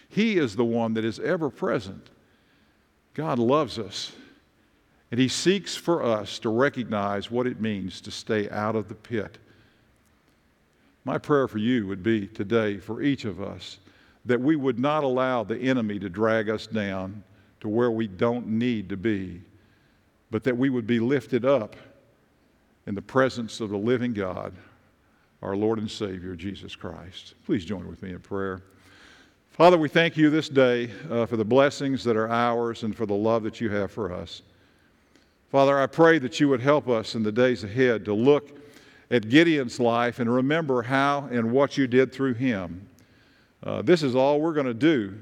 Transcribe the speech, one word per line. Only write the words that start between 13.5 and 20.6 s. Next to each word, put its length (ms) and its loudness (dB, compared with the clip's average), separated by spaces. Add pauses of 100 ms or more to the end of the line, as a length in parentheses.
that 120 2
we 160 2
would 240 0
not 240 0
allow 400 0
the 140 -6
enemy 420 0
to 120 -6
drag 400 2
us 160 -4
down 580 -6 (380)
to 80 -6
where 200 2
we 160 -2
don't 400 -2
need 440 -2
to 80 -6
be, 420 -4 (920)
but 140 -4
that 120 2
we 120 2